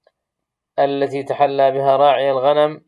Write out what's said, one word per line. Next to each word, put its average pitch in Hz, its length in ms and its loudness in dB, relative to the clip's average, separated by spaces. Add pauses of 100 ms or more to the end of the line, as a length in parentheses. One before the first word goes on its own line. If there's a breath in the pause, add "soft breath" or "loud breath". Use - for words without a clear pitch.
(800)
التي 139 440 -2
تحلى 139 480 0
بها 135 260 0
راعي 139 340 2
الغنم: 147 580 0